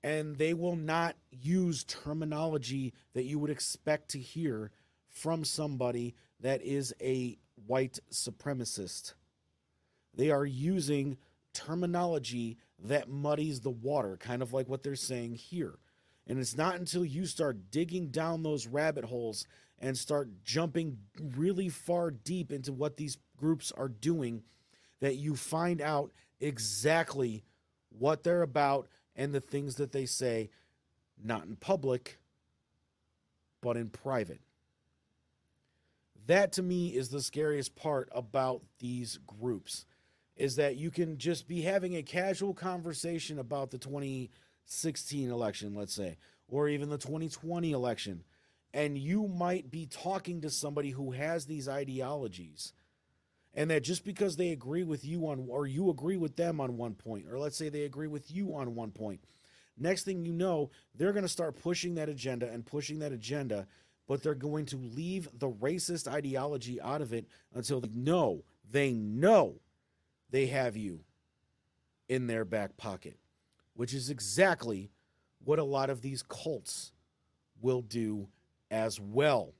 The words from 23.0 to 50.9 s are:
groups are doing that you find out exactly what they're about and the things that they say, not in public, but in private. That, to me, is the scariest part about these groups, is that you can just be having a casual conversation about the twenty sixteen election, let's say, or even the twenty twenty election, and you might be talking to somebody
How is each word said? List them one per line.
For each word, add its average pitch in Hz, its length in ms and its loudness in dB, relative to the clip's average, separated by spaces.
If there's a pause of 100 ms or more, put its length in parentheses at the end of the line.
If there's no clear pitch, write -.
groups 156 360 2
are 139 160 -2
doing 120 560 0 (560)
that 135 160 2
you 147 180 0
find 165 460 0
out 147 320 2 (280)
exactly 127 1000 2 (460)
what 135 340 2
they're 175 200 4
about 139 440 4 (300)
and 143 160 0
the 139 80 2
things 143 360 -4
that 139 140 -2
they 135 160 0
say, 113 420 0 (720)
not 107 220 -2
in 92 120 -10
public, 135 640 0 (1400)
but 120 160 0
in 117 120 -4
private. 110 520 -2 (1900)
That, 190 260 6
to 185 100 0
me, 180 320 2
is 127 140 0
the 139 120 -4
scariest 147 540 0
part 143 380 0
about 127 500 0 (160)
these 123 480 -6
groups, 104 600 -6 (500)
is 131 180 0
that 139 220 2
you 156 160 -4
can 160 260 0
just 160 300 -2
be 170 140 -2
having 185 340 2
a 160 80 -4
casual 190 500 0
conversation 170 840 -4
about 135 320 -4
the 131 60 -8
twenty 135 520 -4 (340)
sixteen 143 640 -2
election, 104 440 -2
let's 101 180 -6
say, 90 240 -4 (320)
or 143 200 2
even 147 200 0
the 147 80 -2
twenty 156 320 -4
twenty 170 440 -2
election, 113 500 0 (500)
and 147 240 0
you 175 300 2
might 175 440 0
be 160 140 -6
talking 175 560 -4
to 151 80 -4
somebody 143 420 -2